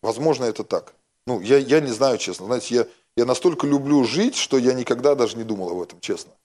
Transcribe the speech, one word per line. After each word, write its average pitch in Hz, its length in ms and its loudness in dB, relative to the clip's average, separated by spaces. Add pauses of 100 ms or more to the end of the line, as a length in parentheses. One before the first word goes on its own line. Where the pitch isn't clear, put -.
Возможно, 123 440 -2
это 110 180 -4
так. - 320 -6 (320)
Ну, 120 140 -4
я, 120 180 4
я 135 220 4
не 139 100 -4
знаю, 120 280 0
честно. - 280 -8
Знаете, 120 280 -4
я, 117 120 2 (300)
я 120 80 4
настолько 143 420 0
люблю 143 380 2
жить, 196 320 0
что - 220 0
я 127 160 2
никогда 127 420 0
даже 113 200 0
не 113 80 -8
думал 98 260 -6
об 90 100 -4
этом, 85 200 -12
честно. - 320 -8 (120)